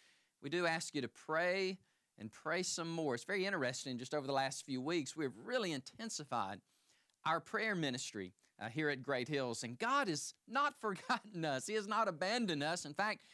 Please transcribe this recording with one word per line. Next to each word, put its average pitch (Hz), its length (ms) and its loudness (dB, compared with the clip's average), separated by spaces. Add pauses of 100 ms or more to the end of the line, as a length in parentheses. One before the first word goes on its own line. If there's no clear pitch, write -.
(420)
We 143 60 -6
do 175 180 2
ask 165 280 0
you 143 80 0
to 117 60 0
pray 185 680 0 (400)
and 107 140 -10
pray 170 300 0
some 165 280 -2
more. 160 240 0
It's 117 100 -4
very 190 200 0
interesting, 131 540 0
just 127 160 -6
over 143 120 0
the 139 60 0
last 135 320 2
few 127 160 -2
weeks, 160 340 0
we 156 100 0
have 127 100 0 (100)
really 220 280 0
intensified 127 880 -4 (680)
our 160 140 4
prayer 208 340 0
ministry, 123 580 0 (280)
uh, 107 80 -2
here 147 220 2
at 135 120 -2
Great 127 260 0
Hills. 131 340 0
And 123 160 -6
God 254 300 2
has - 260 -2 (140)
not 277 280 2
<laughs> - 40 -20
forgotten 208 640 -2
us. 135 220 0
He 208 80 -2
has 208 140 0
not 214 200 2
abandoned 180 540 2
us. 165 220 0
In 147 100 -10
fact, 208 400 0